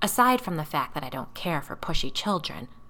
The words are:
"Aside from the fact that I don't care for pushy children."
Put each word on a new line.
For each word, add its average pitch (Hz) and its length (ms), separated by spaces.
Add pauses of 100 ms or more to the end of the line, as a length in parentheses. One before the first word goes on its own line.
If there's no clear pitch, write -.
"Aside 247 400
from 175 160
the 156 80
fact 139 280
that 143 100
I 131 60
don't 131 240
care 165 280
for - 140
pushy - 380
children." - 540 (220)